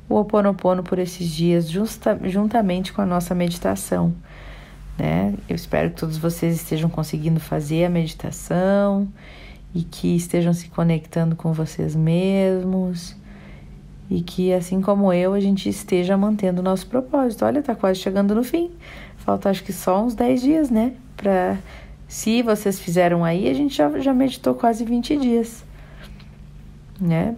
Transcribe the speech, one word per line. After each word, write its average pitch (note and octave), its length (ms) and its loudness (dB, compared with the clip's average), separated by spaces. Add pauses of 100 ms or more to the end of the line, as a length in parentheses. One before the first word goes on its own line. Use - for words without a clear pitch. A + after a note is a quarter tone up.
o A3 60 2
Ho'oponopono G3+ 680 2
por F3+ 160 -2
esses F3 300 -4
dias, E3+ 400 2
justa-, G3+ 560 0
juntamente F#3+ 720 0
com G3+ 80 0
a G3 40 2
nossa F3+ 280 0
meditação, F3 800 0 (840)
né? E3+ 380 0 (120)
Eu F3 80 -4
espero D#3 360 0
que E3+ 60 -10
todos D#3+ 200 -4
vocês E3+ 400 0
estejam D#3+ 320 -2
conseguindo D#3+ 500 -2
fazer D#3 460 -2
a F3+ 60 2
meditação G3 1160 0 (680)
e E3+ 80 -2
que F3 340 -2
estejam E3+ 380 2
se F3 140 -6
conectando E3 680 0
com E3 160 -2
vocês D#3+ 420 -2
mesmos F#3 1200 2 (960)
e F3 120 0
que, F3+ 300 0
assim F#3 280 0
como G3+ 320 4
eu, F3+ 220 4
a G3+ 60 2
gente G3 280 2
esteja F#3+ 480 0
mantendo G3 460 2
o - 20 0
nosso F#3+ 220 0
propósito. B3+ 580 0
Olha, B3 180 2
tá A#3+ 120 -2
quase F#3+ 260 2
chegando G3+ 340 2
no A3+ 80 2
fim. E4+ 280 -2 (480)
Falta, G3 320 0
acho F#3+ 120 0
que G3 120 -8
só F#3 280 2
uns A#3+ 120 0
dez B3 260 2
dias, C#4+ 300 4
né? A#3 240 2 (240)
Pra... F#3+ 400 2 (500)
Se A3+ 340 0
vocês G#3+ 380 0
fizeram F3 420 4
aí, E3+ 240 2
a C4+ 60 2
gente C#4 240 0
já, D4 240 2
já C4+ 140 2
meditou B3+ 400 2
quase A#3 320 0
vinte A#3+ 320 0
dias, A#3 440 0 (1400)
né? F3+ 400 0